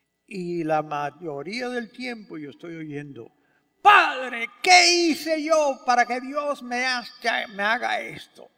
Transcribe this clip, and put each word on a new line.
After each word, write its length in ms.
Y 380
la 180
mayoría 840
del 220
tiempo 480
yo 120
estoy 260
oyendo, 560
"Padre, 640
¿qué 460
hice 340
yo 420
para 220
que 140
Dios 420
me 240
haga, 640
me 140
haga 380
esto?" 580